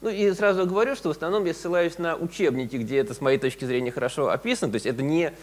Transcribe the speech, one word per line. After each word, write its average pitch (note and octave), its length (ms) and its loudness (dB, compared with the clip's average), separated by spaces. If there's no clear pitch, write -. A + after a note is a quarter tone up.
Ну A3 80 -2
и G3+ 240 2
сразу F#3+ 320 4
говорю, A3 300 2
что - 140 -4
в - 20 2
основном F#3 340 -2
я E3 80 0
ссылаюсь F3 460 0
на E3 160 -2
учебники, C3+ 600 -2
где A#2+ 200 -2
это, C3+ 160 2
с - 80 -12
моей C3+ 160 4
точки C3 280 -2
зрения, B2 260 -2
хорошо A#2+ 380 -2
описано, F3+ 420 0
то A2 60 0
есть G2+ 100 -4
это B2+ 160 -2
не, D#3+ 400 2